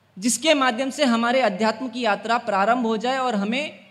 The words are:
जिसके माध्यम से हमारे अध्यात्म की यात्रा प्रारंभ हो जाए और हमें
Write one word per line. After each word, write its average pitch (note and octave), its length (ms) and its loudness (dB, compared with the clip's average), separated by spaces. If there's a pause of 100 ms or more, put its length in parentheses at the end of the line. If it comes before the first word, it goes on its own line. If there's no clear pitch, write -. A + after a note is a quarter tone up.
(160)
जिसके B3 380 2
माध्यम C4 360 0
से D4 140 0
हमारे A#3+ 360 2
अध्यात्म A3 480 0
की A#3 120 -8
यात्रा A3 380 0
प्रारंभ A3+ 480 0
हो A3+ 100 0
जाए B3 220 -2
और B3+ 160 0
हमें A3+ 460 -4 (100)